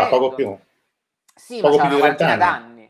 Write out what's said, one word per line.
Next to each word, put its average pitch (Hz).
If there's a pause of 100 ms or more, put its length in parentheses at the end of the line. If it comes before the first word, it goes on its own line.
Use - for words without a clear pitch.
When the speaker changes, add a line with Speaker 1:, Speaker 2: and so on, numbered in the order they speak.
Speaker 1:
salendo. 127
Speaker 2:
Poco 131
più? 107 (760)
Speaker 1:
Sì, -
Speaker 2:
Poco 147
Speaker 1:
ma 147
Speaker 2:
più -
Speaker 1:
c'ha 143
Speaker 2:
di 143
Speaker 1:
una 143
quarantina 147
Speaker 2:
trenta 139
anni. 120 (100)
Speaker 1:
d'anni. 117 (120)